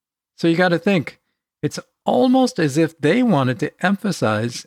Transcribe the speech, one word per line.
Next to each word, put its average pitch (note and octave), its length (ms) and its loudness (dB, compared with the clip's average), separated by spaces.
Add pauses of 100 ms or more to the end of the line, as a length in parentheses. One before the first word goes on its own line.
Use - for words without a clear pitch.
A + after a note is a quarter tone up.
(360)
So E3+ 120 -2
you E3 80 2
gotta F3 220 2
think, F3+ 420 -2 (420)
it's D3 160 -6 (260)
almost B3 540 2
as D3 180 -2
if D#3+ 220 0
they E3+ 240 2
wanted C#3 380 0
to - 240 -6
emphasize B2 840 -2